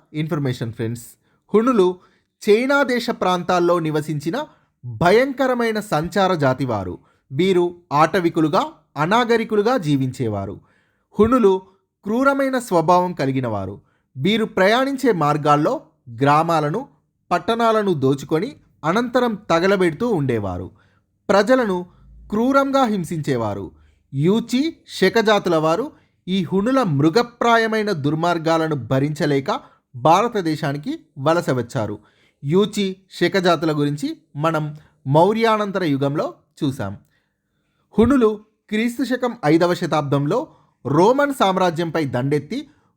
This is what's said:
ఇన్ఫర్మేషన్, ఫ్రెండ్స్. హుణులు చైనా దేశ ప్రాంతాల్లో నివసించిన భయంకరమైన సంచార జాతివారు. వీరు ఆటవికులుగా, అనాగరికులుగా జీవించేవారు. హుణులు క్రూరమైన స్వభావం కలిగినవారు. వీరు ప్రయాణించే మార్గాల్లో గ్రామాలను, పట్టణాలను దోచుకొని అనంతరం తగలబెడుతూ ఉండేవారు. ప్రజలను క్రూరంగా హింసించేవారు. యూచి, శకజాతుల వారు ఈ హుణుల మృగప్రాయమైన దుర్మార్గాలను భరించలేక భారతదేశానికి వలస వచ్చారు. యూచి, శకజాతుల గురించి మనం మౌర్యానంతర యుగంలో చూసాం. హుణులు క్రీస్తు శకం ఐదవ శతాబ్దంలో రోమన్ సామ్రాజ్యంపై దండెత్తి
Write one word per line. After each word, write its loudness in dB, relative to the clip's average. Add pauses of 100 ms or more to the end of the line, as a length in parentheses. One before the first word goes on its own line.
(140)
ఇన్ఫర్మేషన్, -4
ఫ్రెండ్స్. -6 (500)
హుణులు 4 (540)
చైనా 4
దేశ -2
ప్రాంతాల్లో 0
నివసించిన -4 (400)
భయంకరమైన 0
సంచార -2
జాతివారు. -2 (320)
వీరు 2 (180)
ఆటవికులుగా, 2 (260)
అనాగరికులుగా 0
జీవించేవారు. -4 (600)
హుణులు 4 (420)
క్రూరమైన 0
స్వభావం 2
కలిగినవారు. -4 (360)
వీరు 0
ప్రయాణించే 0
మార్గాల్లో 0 (400)
గ్రామాలను, 0 (440)
పట్టణాలను 0
దోచుకొని -2 (300)
అనంతరం 0 (140)
తగలబెడుతూ 2
ఉండేవారు. -2 (580)
ప్రజలను 2 (440)
క్రూరంగా 2
హింసించేవారు. -4 (420)
యూచి, 0 (100)
శకజాతుల 2
వారు -2 (280)
ఈ -2
హుణుల 0
మృగప్రాయమైన 0
దుర్మార్గాలను 0
భరించలేక -2 (360)
భారతదేశానికి 0 (180)
వలస 0
వచ్చారు. -4 (440)
యూచి, 0 (160)
శకజాతుల 0
గురించి -4 (180)
మనం -4 (320)
మౌర్యానంతర 2
యుగంలో -2 (300)
చూసాం. -6 (1040)
హుణులు 4 (300)
క్రీస్తు -2
శకం -4
ఐదవ 4
శతాబ్దంలో -2 (380)
రోమన్ 2
సామ్రాజ్యంపై 0
దండెత్తి -4 (280)